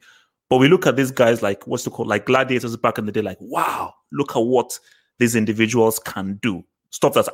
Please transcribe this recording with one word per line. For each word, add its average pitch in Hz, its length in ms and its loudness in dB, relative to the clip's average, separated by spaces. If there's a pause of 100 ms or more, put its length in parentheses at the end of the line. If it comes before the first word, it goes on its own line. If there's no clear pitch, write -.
(480)
But 131 80 4
we 131 100 6
look 180 200 4
at 127 80 2
these 131 160 0
guys 120 320 2
like, 98 240 -4
what's 127 180 -6
it 120 60 -6
called, 110 160 -8
like 107 180 -2
gladiators 127 500 0
back 117 220 -2
in 110 80 -6
the 104 60 -6
day, 107 100 -2
like, 95 180 -8
"Wow, 135 540 -6 (180)
look 143 240 -6
at 127 40 2
what 117 400 0 (400)
these 120 160 2
individuals 113 640 2
can 98 420 -8
do." 92 220 -4 (260)
Stuff - 240 0
that - 200 2